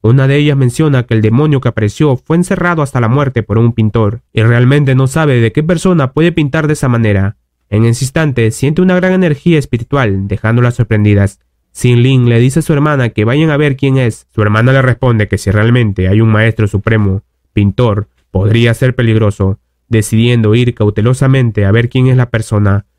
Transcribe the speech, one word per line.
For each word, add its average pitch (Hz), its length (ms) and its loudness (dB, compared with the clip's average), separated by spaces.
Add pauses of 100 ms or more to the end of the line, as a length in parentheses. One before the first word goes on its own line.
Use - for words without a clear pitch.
Una 135 260 2
de 139 100 0
ellas 147 200 0
menciona 135 460 0
que 120 100 -4
el 110 80 0
demonio 131 400 0
que - 80 -2
apareció 123 480 -2
fue - 200 -4
encerrado 175 440 -2
hasta 131 180 -4
la 113 100 0
muerte 131 340 -2
por 104 160 -2
un 117 140 2
pintor, 110 480 -2 (120)
y 113 80 0
realmente 127 540 2
no 135 100 2
sabe 143 340 0
de 113 120 0
qué 151 100 -2
persona 165 520 0
puede 170 180 0
pintar 156 340 -2
de 151 80 0
esa 143 140 -2
manera. 104 500 0 (320)
En 110 160 0
ese 117 200 -2
instante 127 440 -2
siente 151 320 -2
una 185 140 2
gran 185 180 0
energía 165 460 0
espiritual, 117 680 -4
dejándolas 120 460 0
sorprendidas. 104 680 0 (300)
Xin 120 300 0
Lin 127 260 2
le 117 120 2
dice 131 220 0
a - 20 -8
su 165 100 -2
hermana 143 360 0
que 107 140 -4
vayan 147 280 0
a 143 60 0
ver 147 180 0
quién 135 220 0
es. 120 360 -2
Su 113 80 -2
hermana 110 320 2
le 135 80 2
responde 120 460 0
que 98 100 -4
si 95 140 -4
realmente 104 560 0
hay 107 140 2
un 113 80 2
maestro 107 380 0
supremo, 101 540 -2 (320)
pintor, 104 540 -2 (240)
podría 113 420 2
ser 127 220 0
peligroso, 107 640 0 (300)
decidiendo 110 680 0
ir 120 180 0
cautelosamente 117 920 0
a 98 60 2
ver 120 160 2
quién 127 200 0
es 127 100 2
la 123 140 0
persona. 104 560 -2 (120)